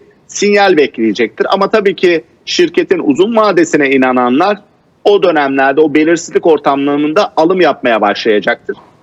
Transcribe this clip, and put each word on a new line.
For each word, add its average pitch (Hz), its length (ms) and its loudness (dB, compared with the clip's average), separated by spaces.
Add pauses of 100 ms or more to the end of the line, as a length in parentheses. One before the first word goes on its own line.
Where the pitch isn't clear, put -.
(280)
sinyal 202 500 0
bekleyecektir. 113 720 -2
Ama 196 200 -2
tabii 196 260 0
ki 170 280 0 (220)
şirketin 170 540 -2
uzun 170 360 0
vadesine 165 560 0
inananlar 131 680 0 (460)
o 202 200 2
dönemlerde 139 580 0
o 156 120 2
belirsizlik 160 540 0
ortamlarında 147 920 0
alım 180 240 0
yapmaya 123 400 0
başlayacaktır. 107 760 -2 (240)